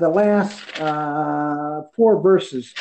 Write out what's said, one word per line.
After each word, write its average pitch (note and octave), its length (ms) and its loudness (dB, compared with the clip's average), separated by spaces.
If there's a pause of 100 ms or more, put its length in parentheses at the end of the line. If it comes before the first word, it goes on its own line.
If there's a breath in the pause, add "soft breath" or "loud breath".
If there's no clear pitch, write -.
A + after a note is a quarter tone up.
the E3 80 2
last, G3+ 720 0
uh, D3 1040 -4 (120)
four A3 280 4
verses E3+ 580 2